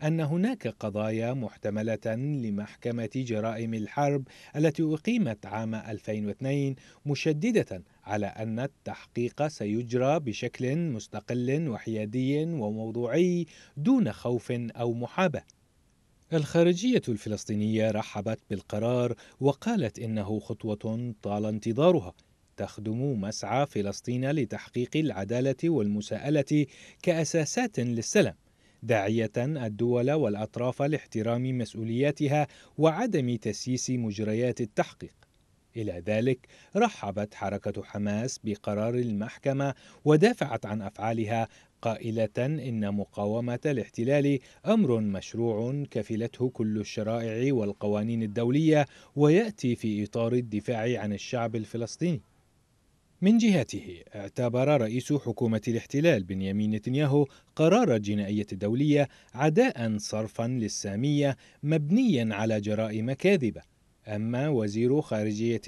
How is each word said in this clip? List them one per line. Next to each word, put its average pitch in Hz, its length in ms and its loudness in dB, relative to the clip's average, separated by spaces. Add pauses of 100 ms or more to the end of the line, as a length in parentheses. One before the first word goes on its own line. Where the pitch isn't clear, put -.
أن 160 180 0
هناك 175 480 0
قضايا 110 640 -2
محتملة 110 800 -4
لمحكمة 117 1000 -4
جرائم 113 600 -2
الحرب 139 540 0 (280)
التي 156 260 2
أقيمت 156 640 0
عام 110 280 -4
ألفين 107 520 -6
واثنين، 135 500 -2 (300)
مشددة 151 760 0 (220)
على 104 220 -2
أن 110 340 -6
التحقيق - 840 -6
سيجرى 123 760 0
بشكل 127 560 -4
مستقل 127 920 -2
وحيادي 117 760 -2
وموضوعي 120 1000 0 (300)
دون 170 360 4
خوف 123 400 -2
أو 120 400 -2
محاباة. 120 520 -2 (880)
الخارجية 175 760 4
الفلسطينية 110 840 0
رحبت 107 480 -4 (120)
بالقرار 117 640 -2 (260)
وقالت 139 580 0
إنه 107 420 -4
خطوة 113 840 -6
طال 104 240 -2
انتظارها 110 680 2 (420)
تخدم 110 640 -4
مسعى 107 460 -2
فلسطين 123 640 -4
لتحقيق - 680 -4
العدالة 127 680 0
والمساءلة 143 1000 2 (360)
كأساسات 165 800 0
للسلام، 120 540 2 (480)
داعية 110 540 2
الدول 120 760 0
والأطراف 120 720 0
لاحترام 127 760 -2
مسؤولياتها 135 880 0 (320)
وعدم 156 580 2
تسييس 123 540 -4
مجريات 113 720 0
التحقيق. - 540 -4 (600)
إلى 95 300 -6
ذلك، 113 400 0 (300)
رحبت 104 580 -2
حركة 101 480 -4
حماس 104 600 -4
بقرار 107 500 -2
المحكمة 123 800 -2 (300)
ودافعت 151 640 4
عن 104 160 -4
أفعالها، 113 680 -2 (340)
قائلة 113 560 -2
إن 123 560 -2
مقاومة 110 720 -2
الاحتلال 139 720 2 (280)
أمر 170 340 4
مشروع 113 880 -2
كفلته 117 580 -2
كل 107 300 -2
الشرائع 113 760 -2
والقوانين 107 680 0
الدولية، 135 640 4 (300)
ويأتي 151 600 4
في 104 280 -2
إطار 117 280 -2
الدفاع 117 680 -2
عن 104 120 -4
الشعب 117 440 -4
الفلسطيني. 117 640 -4 (1000)
من 214 180 6
جهته، 117 640 2 (120)
اعتبر 123 680 2
رئيس 117 320 -2
حكومة 117 560 0
الاحتلال 120 560 2
بنيامين 98 460 -2
نتنياهو 139 560 2 (300)
قرار 170 380 6
الجنائية 104 580 0
الدولية 135 560 2 (260)
عداء 139 640 2
صرفا 110 440 -4
للسامية 127 920 0 (260)
مبنيا 151 720 2
على 107 260 2
جرائم 110 520 -2
كاذبة. 147 500 2 (460)
أما 117 400 -2
وزير 120 520 2
خارجية 110 680 0